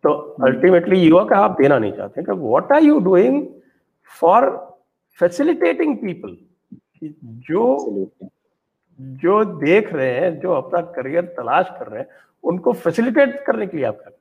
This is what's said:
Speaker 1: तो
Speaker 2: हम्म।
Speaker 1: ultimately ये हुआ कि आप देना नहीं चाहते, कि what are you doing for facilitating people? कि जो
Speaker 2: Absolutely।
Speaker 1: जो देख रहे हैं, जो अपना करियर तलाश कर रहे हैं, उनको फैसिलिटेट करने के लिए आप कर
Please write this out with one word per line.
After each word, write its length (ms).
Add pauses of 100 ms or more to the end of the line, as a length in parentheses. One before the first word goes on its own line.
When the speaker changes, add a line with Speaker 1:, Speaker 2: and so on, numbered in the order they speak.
Speaker 1:
तो 380
Speaker 2:
हम्म। 120
Speaker 1:
ultimately 420
ये 160
हुआ 140
कि 100
आप 160 (100)
देना 180
नहीं 140
चाहते, 300
कि 100
what 320
are 180
you 160
doing 440 (840)
for 340 (640)
facilitating 840
people? 320 (380)
कि 400 (100)
जो 520
Speaker 2:
Absolutely। 580 (680)
Speaker 1:
जो 420
देख 480
रहे 220
हैं, 260
जो 120
अपना 280
करियर 420
तलाश 480
कर 160
रहे 140
हैं, 80 (340)
उनको 300
फैसिलिटेट 760
करने 200
के 100
लिए 100
आप 80
कर 260